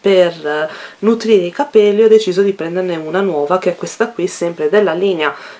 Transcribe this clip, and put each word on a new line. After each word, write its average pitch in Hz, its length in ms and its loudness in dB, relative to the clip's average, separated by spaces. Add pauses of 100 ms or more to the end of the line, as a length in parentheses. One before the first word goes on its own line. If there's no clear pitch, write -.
per, 180 320 4 (140)
eh, 151 220 -4 (320)
nutrire 220 460 2
i 175 40 -6
capelli, 214 540 2
ho 220 40 6
deciso 214 320 4
di 202 120 2
prenderne 175 420 -4
una 160 260 -4
nuova, 170 380 0
che 180 120 -2
è 175 40 -2
questa 226 360 -6
qui, 180 180 -4
sempre 170 400 -4
della 190 240 2
linea 170 420 -2 (260)